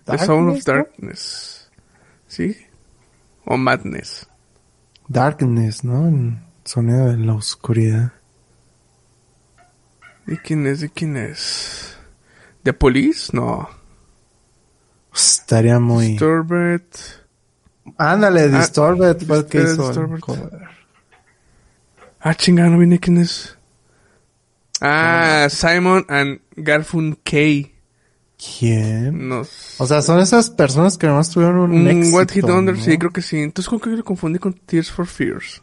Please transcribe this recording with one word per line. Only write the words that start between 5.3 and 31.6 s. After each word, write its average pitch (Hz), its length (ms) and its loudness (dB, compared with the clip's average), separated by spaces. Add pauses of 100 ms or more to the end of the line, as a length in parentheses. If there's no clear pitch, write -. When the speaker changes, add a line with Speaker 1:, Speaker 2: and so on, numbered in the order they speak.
Speaker 2:
¿no? 131 240 0
El 120 300 -2 (260)
sonido 123 480 0
de 117 60 -2
la 113 160 0
oscuridad. 113 760 -2 (2250)
Speaker 1:
¿De 165 140 -8
quién 151 260 -2
es? 139 140 -4
¿De 151 100 -8
quién 156 260 -6
es? - 800 -10 (680)
¿The 127 80 0
Police? 139 600 0
No. 120 360 -6 (1500)
Speaker 2:
Estaría 117 640 2
muy 117 300 2
Speaker 1:
Disturbed. 165 720 0 (1160)
Speaker 2:
Ándale, 180 440 2 (100)
Speaker 1:
Ah, 135 60 4
Speaker 2:
Disturbed 165 680 2
fue 151 120 2
el 147 80 -2
que 165 140 0
Speaker 1:
Disturbed, 160 320 0
Speaker 2:
hizo 139 100 -4
el - 140 -6
Speaker 1:
Disturbed. 165 40 -12
Speaker 2:
cover. - 480 -12 (1500)
Speaker 1:
Ah, 160 140 -2
chingada, 170 360 4
no 170 80 6
viene 175 220 6
quién 175 180 2
es. - 400 -4 (1200)
Ah, 160 640 2
Speaker 2:
Ah. 143 60 0
Speaker 1:
Simon 180 580 0
and 139 320 -2 (160)
Garfunkel. 151 1160 -2 (680)
Speaker 2:
¿Quién? 117 880 -2
Speaker 1:
No 127 140 -6
s- - 400 -12
Speaker 2:
O 131 40 -2
sea, 147 160 2
son 170 180 4
esas 226 300 4
personas 160 460 2
que 170 120 0
nomás 151 220 2
tuvieron 175 280 2
un 175 140 2